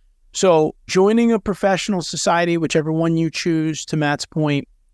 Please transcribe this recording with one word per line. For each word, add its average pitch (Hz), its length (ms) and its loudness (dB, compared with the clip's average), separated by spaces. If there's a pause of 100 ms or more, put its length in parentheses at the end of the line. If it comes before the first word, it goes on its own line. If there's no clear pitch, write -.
(320)
So 160 440 2 (100)
joining 220 440 4
a 226 80 2
professional 196 600 -2
society, 170 560 0
whichever 160 340 0
one 165 280 0
you 165 120 0
choose, 160 560 -4
to - 120 -6
Matt's 147 260 -2
point, 147 420 -2 (280)